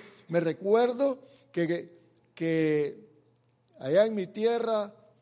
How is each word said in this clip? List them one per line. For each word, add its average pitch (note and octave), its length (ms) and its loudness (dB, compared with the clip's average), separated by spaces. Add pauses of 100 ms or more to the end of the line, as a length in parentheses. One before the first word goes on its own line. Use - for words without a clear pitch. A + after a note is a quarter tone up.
(300)
me E3+ 100 2
recuerdo A#3 800 0 (320)
que, E3+ 160 -2
que, E3+ 320 -6 (340)
que D#3 760 0 (720)
allá E3+ 280 4
en A3 80 -4
mi F#3+ 120 -4
tierra, A3 640 -2 (300)